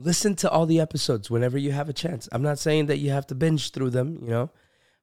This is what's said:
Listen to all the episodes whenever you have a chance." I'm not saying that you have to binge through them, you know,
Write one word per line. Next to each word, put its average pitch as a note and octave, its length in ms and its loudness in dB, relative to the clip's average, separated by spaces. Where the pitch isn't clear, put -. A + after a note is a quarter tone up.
Listen F3 360 2
to - 140 0
all E3 160 4
the E3 140 4
episodes B2 500 -2
whenever B2 260 2
you C#3 140 -2
have C#3+ 180 -2
a D3 40 -6
chance." D3 400 -6
I'm A#2+ 100 -2
not D3 160 0
saying D3+ 280 2
that C#3+ 120 0
you C#3+ 120 0
have C#3 180 -2
to C3+ 80 -8
binge D#3 340 2
through C3 200 -2
them, B2+ 320 0
you A#2 80 -6
know, A#2+ 200 0